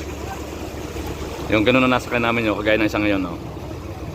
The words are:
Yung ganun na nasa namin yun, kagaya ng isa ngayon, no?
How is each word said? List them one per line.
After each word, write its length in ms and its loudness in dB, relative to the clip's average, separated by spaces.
Yung 180 4
ganun 160 6
na 140 6
nasa 180 -2
namin 320 2
yun, 80 4
kagaya 240 4
ng 80 4
isa 140 2
ngayon, 240 2
no? 100 -4